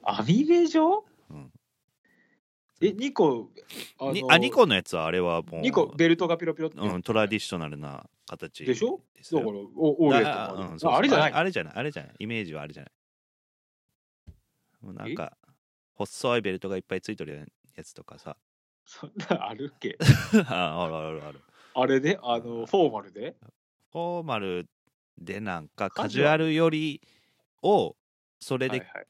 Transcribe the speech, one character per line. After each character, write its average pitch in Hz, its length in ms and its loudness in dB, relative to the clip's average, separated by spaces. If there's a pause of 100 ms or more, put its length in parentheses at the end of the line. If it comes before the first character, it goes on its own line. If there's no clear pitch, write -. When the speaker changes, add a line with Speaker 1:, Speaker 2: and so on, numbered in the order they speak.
Speaker 1:
網 120 420 2
目 339 220 6
状？ 330 380 2 (260)
Speaker 2:
う 151 40 -16
ん。 135 180 -18 (1300)
Speaker 1:
え、 196 120 4
二 247 200 -6
個、 127 380 2 (480)
あ 131 60 -6
の 135 80 -2
ー、 - 20 -2
Speaker 2:
に-、 135 160 -2
あ、 160 80 10
二 240 120 2
個 262 140 8
の 143 100 4
や 92 80 2
つ - 140 -8
は 80 80 0
あ 80 60 0
れ 90 100 2
は 85 220 2
も 85 160 -10
う、 - 20 -6
Speaker 1:
二 254 120 0
個 160 160 2
ベ 165 200 2
ル 165 80 6
ト 175 120 -2
が 165 100 -2
ピ 170 80 -6
ロ 160 80 -4
ピ 160 80 -8
ロ 156 60 -4
っ - 20 -6
て - 80 -18
や 101 100 -2
つ。 92 60 -2
Speaker 2:
う 90 40 -4
ん、 90 40 -6
ト 117 100 -4
ラ 107 140 4
デ 104 100 -2
ィ - 40 -2
シ - 120 -8
ョ 95 60 -4
ナ 80 100 -6
ル 76 80 -12
な 71 320 -14 (180)
形 - 380 -14
Speaker 1:
で 127 100 0
し - 100 -2
ょ？ 311 180 -4 (120)
Speaker 2:
で - 100 -20
す - 100 -8
よ。 151 60 2
Speaker 1:
だ 117 60 -4
か 104 60 -4
ら、 101 60 -10
お、 147 480 0
オ 143 40 6
ー 135 80 6
ル - 0 -
デ - 20 6
ン - 40 4
と 151 60 0
か 107 140 -4
あ - 80 -8
る。 95 60 -8
Speaker 2:
あ、 - 20 -8
う 95 40 -4
ん、 - 40 -8
そ 82 60 -10
う - 40 -14
そ - 120 2
う。 - 20 6
Speaker 1:
あ - 100 4
れ 285 60 4
じ 269 60 6
ゃ 165 40 6
な 151 100 4
い？ 127 40 0
Speaker 2:
あ、 - 40 -2
あ 160 80 2
れ 190 60 0
じ 185 100 -2
ゃ 170 40 -4
な 156 60 -10
い、 - 40 -20
あ 110 80 -4
れ 147 80 -4
じ 143 100 -10
ゃ 73 40 -16
な 65 60 -20
い。 - 80 -20
イ 104 80 -8
メ 113 160 -4
ー - 20 -6
ジ 80 100 -10
は 76 80 -8
あ 73 40 -10
れ 76 60 -14
じ - 80 -16
ゃ 69 40 -18
な - 40 -20
い。 - 40 -20 (1900)
も - 120 -18
う - 20 -16
な 104 100 -14
ん 110 100 -10
か、 - 300 -10
Speaker 1:
え？ - 40 -20 (460)
Speaker 2:
細 - 440 -2
い - 20 2
ベ 101 120 -4
ル 92 80 -6
ト 98 80 -8
が 95 80 -4
い - 20 -4
っ 92 40 -8
ぱ - 120 -8
い 92 60 -4
つ - 100 -10
い 107 60 -8
て - 80 -10
る 73 280 -14 (220)
や - 80 -18
つ - 120 -20
と - 100 -20
か - 160 -20
さ。 - 160 -16 (540)
Speaker 1:
そ - 160 -18
ん - 60 -20 (160)
な 175 80 2
ん - 120 -8
あ 113 60 -10
る - 200 -10
っ - 40 -20
け？ - 200 -10 (220)
Speaker 2:
<laughs> 190 280 2
あ、 85 360 -2
あ 82 40 -2
る 80 80 -6
あ 78 160 -6
る 76 120 -10
あ 73 80 -16
る。 69 80 -20 (340)
Speaker 1:
あ 127 120 2
れ 135 140 4
で？ 156 220 -2
あ 120 160 -2
の、 117 220 -8
Speaker 2:
う - 20 -8
ん。 110 40 -8
Speaker 1:
フ - 60 -4
ォ 185 160 6
ー 120 40 0
マ 104 100 -8
ル 98 100 -20
で？ 113 240 -12 (560)
Speaker 2:
フ 165 60 -8
ォ 175 240 -6
ー - 20 -12
マ 127 140 -4
ル 90 280 -4 (520)
で 95 220 -10
な 92 200 -6
ん 76 80 -18
か、 98 220 -4
Speaker 1:
カ - 180 -4
ジ 170 140 0
ュ 147 80 6
ア 156 80 6
ル？ 160 80 0
Speaker 2:
カ - 20 0
ジ - 0 -
ュ - 0 -
ア - 0 -
ル 156 60 0
寄 165 160 4
り 156 320 -6 (600)
を、 175 340 2 (440)
そ - 160 -4
れ 131 140 -2
で 127 80 -4
Speaker 1:
は 123 60 -8
い - 100 -20
は - 80 -12
い。 - 80 -20